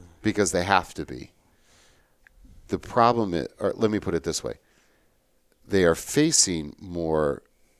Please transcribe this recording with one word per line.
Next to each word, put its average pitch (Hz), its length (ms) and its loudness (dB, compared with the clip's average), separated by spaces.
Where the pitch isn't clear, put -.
because 101 300 0
they 90 120 0
have 92 300 2
to 80 120 -8
be. - 240 -16
The 95 100 -4
problem 117 560 0
is, 71 140 -4
or - 180 -2
let 110 140 0
me 107 80 -2
put 90 160 -6
it 80 80 -2
this - 220 -6
way. 55 100 -8
They 95 140 4
are 82 100 6
facing 95 840 0
more 80 640 -2